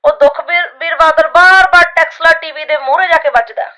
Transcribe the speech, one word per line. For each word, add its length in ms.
ਉਹ 60
ਦੁਖਬੀਰ, 580
ਬੀਰ 260
ਬਾਦਲ 320
ਬਾਰ-ਬਾਰ 640
ਟੈਕਸਲਾ 480
ਟੀ 120
ਵੀ 140
ਦੇ 120
ਮੂਹਰੇ 300
ਜਾ 100
ਕੇ 120
ਵੱਜਦਾ 480